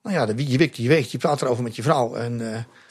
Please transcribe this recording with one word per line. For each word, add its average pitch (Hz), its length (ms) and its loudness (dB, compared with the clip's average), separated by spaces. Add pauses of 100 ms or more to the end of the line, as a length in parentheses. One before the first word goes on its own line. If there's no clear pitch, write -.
Nou 202 140 -2
ja, 139 100 2
de, 107 100 0
wie 139 140 -2
je 127 80 2
wikt, 151 200 2
je 117 100 -2
weegt. 147 240 4
Je - 60 -6
praat 147 240 0
erover 123 220 0
met 113 120 -6
je 117 80 -8
vrouw. 131 320 2
En, 117 380 -4
eh, 113 60 -6 (320)